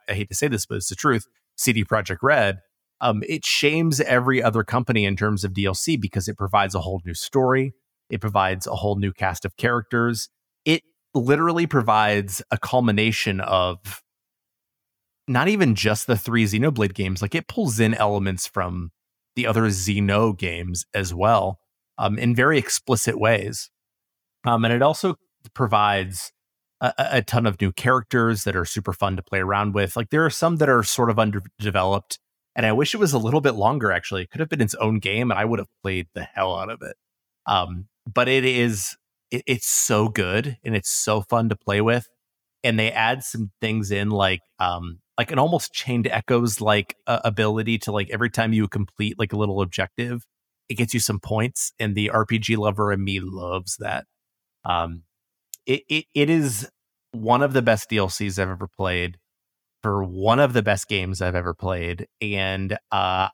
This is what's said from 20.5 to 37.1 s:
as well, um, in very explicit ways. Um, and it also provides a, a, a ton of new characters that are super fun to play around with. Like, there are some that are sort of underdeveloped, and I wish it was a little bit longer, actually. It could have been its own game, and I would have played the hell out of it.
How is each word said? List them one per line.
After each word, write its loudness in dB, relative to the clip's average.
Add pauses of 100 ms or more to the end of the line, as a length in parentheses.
as -4
well, 2 (380)
um, -2
in 2
very 4
explicit 0
ways. 0 (720)
Um, 2
and 2
it 2
also 2 (380)
provides 0 (480)
a, 0
a, 0
a 2
ton 0
of -2
new 2
characters 2
that -2
are 0
super -6
fun -2
to -6
play -4
around 0
with. 0
Like, -4
there 2
are 2
some 0
that 4
are 6
sort 0
of 2
underdeveloped, -2 (380)
and 2
I 4
wish 2
it -4
was 4
a 2
little 2
bit 2
longer, 2
actually. -4
It -12
could -8
have -2
been -2
its 2
own 0
game, -2
and 0
I 0
would -2
have -12 (120)
played -4
the -10
hell -4
out -8
of -14
it. -14 (500)